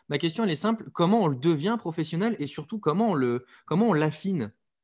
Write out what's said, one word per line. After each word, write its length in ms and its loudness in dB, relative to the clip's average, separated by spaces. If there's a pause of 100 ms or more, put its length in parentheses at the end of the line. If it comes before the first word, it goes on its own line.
ma 100 -4
question, 280 -2
elle 60 2
est 40 0
simple. 380 -2
Comment 300 4
on 40 2
le 80 0
devient 420 0
professionnel 640 -4
et 80 -6
surtout, 320 -10
comment 320 2
on 20 2
le, 320 0 (200)
comment 240 2
on 40 4
l'affine 600 0 (300)